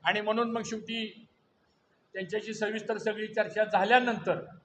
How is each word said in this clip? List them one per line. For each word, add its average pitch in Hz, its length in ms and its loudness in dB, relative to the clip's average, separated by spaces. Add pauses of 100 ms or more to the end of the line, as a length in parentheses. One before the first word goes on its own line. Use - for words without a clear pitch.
आणि 196 180 2
म्हणून 226 300 0
मग 226 140 -2
शेवटी 220 600 -8 (840)
त्यांच्याशी 208 400 -6
सविस्तर 214 440 -2
सगळी 214 300 -2
चर्चा 214 360 0
झाल्यानंतर 208 800 4 (200)